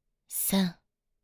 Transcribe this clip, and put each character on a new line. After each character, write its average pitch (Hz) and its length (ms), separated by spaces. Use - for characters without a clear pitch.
三、 190 480